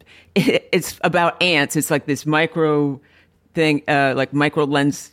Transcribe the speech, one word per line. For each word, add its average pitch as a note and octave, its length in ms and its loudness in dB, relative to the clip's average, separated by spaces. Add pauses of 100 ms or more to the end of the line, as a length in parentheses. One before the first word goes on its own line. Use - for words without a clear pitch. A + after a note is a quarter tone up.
<laughs> - 280 -20
it's - 680 0
about E3+ 400 0
ants. D3+ 320 0
It's D3+ 160 -2
like C#3+ 160 0
this C#3+ 180 -4
micro D3+ 720 0 (540)
thing, D#3 340 0
uh, C#3 300 2
like C3+ 160 -4
micro D3 320 0
lens, C#3+ 480 -2